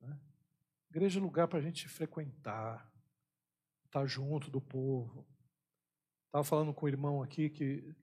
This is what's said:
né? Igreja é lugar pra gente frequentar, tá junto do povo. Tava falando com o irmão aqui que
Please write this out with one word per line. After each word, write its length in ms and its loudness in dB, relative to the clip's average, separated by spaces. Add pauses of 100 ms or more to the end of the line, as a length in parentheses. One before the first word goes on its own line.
né? 180 -10 (680)
Igreja 300 4
é 40 2
lugar 260 4
pra 120 2
gente 280 -4
frequentar, 1000 -6 (1000)
tá 160 0
junto 440 -2
do 100 0
povo. 680 -4 (1040)
Tava 140 2
falando 280 2
com 140 -2
o 20 6
irmão 340 2
aqui 280 0
que 520 -2